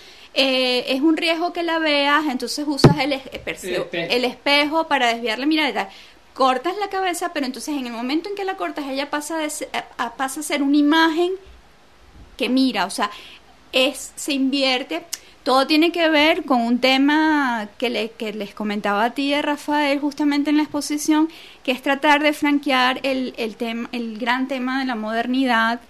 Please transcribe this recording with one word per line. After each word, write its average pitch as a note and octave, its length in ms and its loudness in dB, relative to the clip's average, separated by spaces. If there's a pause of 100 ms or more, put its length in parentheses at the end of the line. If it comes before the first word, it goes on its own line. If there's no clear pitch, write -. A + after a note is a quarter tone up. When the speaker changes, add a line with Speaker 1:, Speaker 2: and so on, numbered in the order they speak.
(320)
Speaker 1:
eh, B3+ 560 0
es C4 140 -2
un D#4+ 160 4
riesgo E4+ 340 -2
que F4 100 -4
la E4 160 -2
veas, D4 480 2
entonces B3 400 -4
usas C#4+ 320 4
el C#4+ 140 0
es-, C4+ 200 -6
eh, - 120 -14
perse-, F3+ 240 -8
Speaker 2:
El F3 140 -4
espejo. E3+ 320 -6
Speaker 1:
el B3 100 0
espejo D4 640 0
para B3+ 240 2
desviar A#3 260 -4
la B3+ 80 -4
mirada D#4 220 2
y A#3+ 60 -4
tal. G3 140 -4 (440)
Cortas C4 480 0
la G4+ 80 -4
cabeza, F4+ 460 -4
pero C#4+ 100 -2
entonces C4 320 -6
en B3+ 100 -6
el A#3+ 60 -8
momento C4+ 380 -4
en G4+ 40 -8
que G4+ 100 -6
la F#4+ 120 -4
cortas, D#4 320 -6
ella C#4 220 -4
pasa D4 260 -4
de D4+ 140 -4
se-, - 240 -8
a, - 320 -6
a, A#3 80 -10
pasa C4+ 260 -4
a - 20 -6
ser D4 200 -2
una C#4 160 4
imagen D#4+ 540 4 (1040)
que C4 120 -2
mira, B3 380 2
o G3 40 -4
sea, G#3 200 -2 (600)
es, C4+ 440 0
se - 160 -4
invierte. C4+ 720 0 (380)
Todo C4 240 4
tiene D#4+ 260 4
que E4+ 180 2
ver D#4+ 340 4
con C4 160 2
un A#3 180 2
tema C#4 920 2 (100)
que A#3+ 100 -2
le, A3+ 220 -2
que G#3+ 240 -8
les G3+ 200 -8
comentaba G#3 500 0
a A#3+ 100 2
ti, C#4 180 0
a C#4+ 80 0
Rafael, D4 580 0
justamente C#4+ 520 0
en D4 80 4
la D#4 60 2
exposición, D4+ 640 0 (360)
que B3+ 80 0
es B3+ 80 -6
tratar D4 420 4
de D4+ 120 4
franquear C4+ 680 2
el, C4 360 -2
el A3 180 -6
tema, A#3 360 -6
el A3+ 260 -6
gran B3+ 280 -2
tema C4 340 -4
de C4 40 -2
la B3+ 100 -4
modernidad A#3 960 0